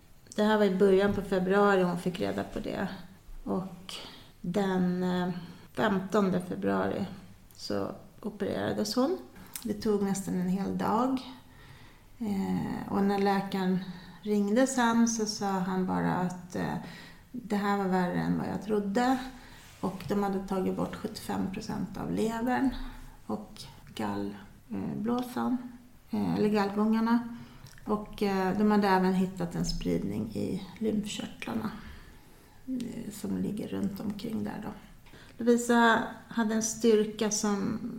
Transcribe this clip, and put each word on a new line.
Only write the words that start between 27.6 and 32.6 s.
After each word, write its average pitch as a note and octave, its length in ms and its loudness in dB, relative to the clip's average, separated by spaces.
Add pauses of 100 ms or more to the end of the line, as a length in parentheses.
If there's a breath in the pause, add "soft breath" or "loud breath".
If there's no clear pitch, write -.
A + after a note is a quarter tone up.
Och, G#3 380 -2
eh, F#3+ 360 2
de G#3+ 120 6
hade G#3 180 6
även F#3 260 6
hittat F3+ 400 0
en E3 100 0
spridning F#3+ 720 -2
i - 280 -2 (160)
lymfkörtlarna, A3 920 -4 (960 loud breath)